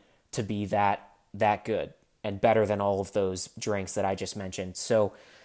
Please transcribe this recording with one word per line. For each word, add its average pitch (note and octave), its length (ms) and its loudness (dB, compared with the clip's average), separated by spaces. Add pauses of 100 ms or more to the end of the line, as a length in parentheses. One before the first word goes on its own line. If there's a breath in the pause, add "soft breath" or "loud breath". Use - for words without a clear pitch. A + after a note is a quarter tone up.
(320 soft breath)
to A#2+ 120 -2
be G#2 220 -4
that, G2+ 420 2 (260)
that G#2 320 2
good F#2+ 280 -2 (300)
and G2+ 180 -6
better A2 240 6
than G2+ 160 0
all G2+ 180 2
of G2 140 -4
those F#2 360 -2 (100)
drinks G2+ 340 -4
that G2 120 0
I G2 100 0
just - 200 -6
mentioned. F#2 400 -8
So G#2+ 380 2 (320 soft breath)